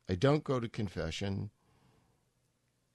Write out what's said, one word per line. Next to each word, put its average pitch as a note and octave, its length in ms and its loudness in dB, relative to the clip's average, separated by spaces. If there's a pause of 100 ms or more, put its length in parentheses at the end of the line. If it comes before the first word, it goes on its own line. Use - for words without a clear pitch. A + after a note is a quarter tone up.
I F#2+ 60 2
don't C#3 280 4
go C3 160 0
to A#2 80 -2
confession." G2+ 840 -4 (1400)